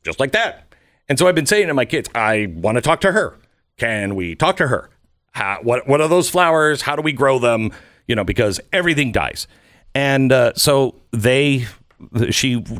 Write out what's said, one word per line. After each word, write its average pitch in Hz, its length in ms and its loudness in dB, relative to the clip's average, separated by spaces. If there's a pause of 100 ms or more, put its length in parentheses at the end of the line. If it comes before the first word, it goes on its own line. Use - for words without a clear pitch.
just - 160 -8
like 135 120 -2
that." - 400 -4 (360)
And 135 100 0
so 175 100 4
I've 180 60 4
been 156 120 0
saying 208 200 2
to 151 80 -2
my 127 100 2
kids, 131 300 -4
"I 107 400 0
wanna 107 260 -2
talk 156 220 0
to 190 100 2
her. 190 240 -2 (400)
Can 104 380 -4
we 87 220 -6
talk 190 220 0
to 156 100 0
her? - 220 -4 (420)
How, 98 300 -6
what, 120 260 0
what 143 120 4
are 156 80 2
those 175 220 2
flowers? 160 520 2
How 147 140 -4
do 151 60 -4
we 151 100 -2
grow 135 260 2
them?" 113 340 0 (340)
You 127 80 -2
know, 107 100 -2
because 104 340 0 (140)
everything 156 400 0
dies. - 340 -4 (480)
And, 135 380 2
uh, 127 220 4
so 139 400 2 (180)
they, 127 540 0 (640)
she, 123 320 0 (180)